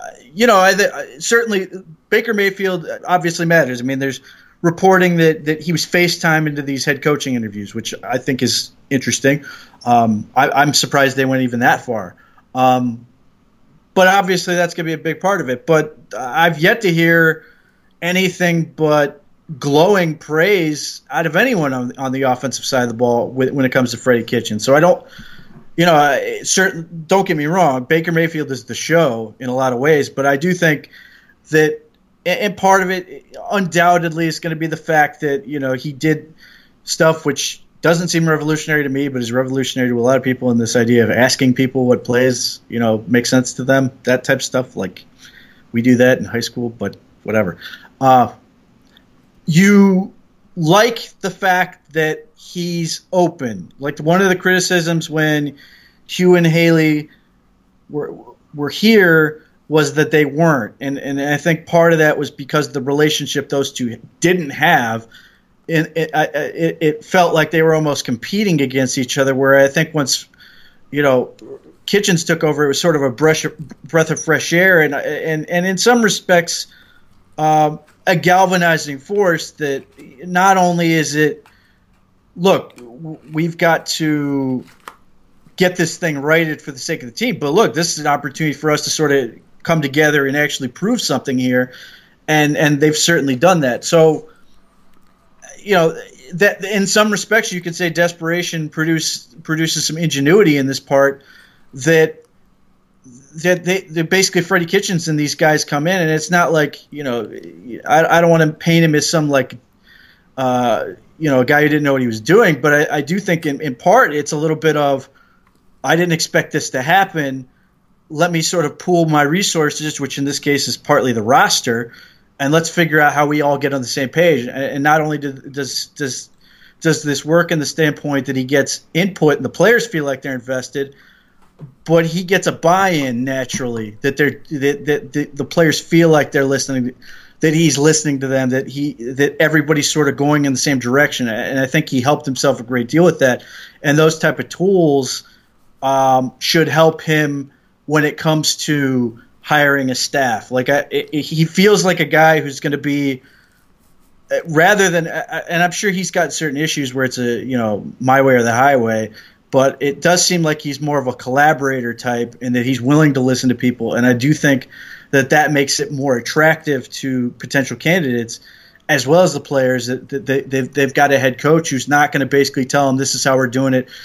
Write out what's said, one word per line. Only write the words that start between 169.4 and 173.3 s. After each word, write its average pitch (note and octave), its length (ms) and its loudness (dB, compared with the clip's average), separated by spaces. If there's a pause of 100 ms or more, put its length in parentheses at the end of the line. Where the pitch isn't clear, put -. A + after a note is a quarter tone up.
players, B2+ 480 -2
that, B2+ 220 -8
that C#3 160 -8
they, C3+ 160 0
they've, C3+ 300 -4
they've C#3 220 0
got C#3+ 180 2
a C3+ 60 2
head B2+ 220 0
coach D#3+ 300 2
who's C3 180 -4
not D3 240 2
gonna C#3 140 -2
basically C#3 380 0
tell C#3+ 220 0
them, C3 100 2
"This C3+ 200 -4
is B2 80 -6
how C3+ 100 2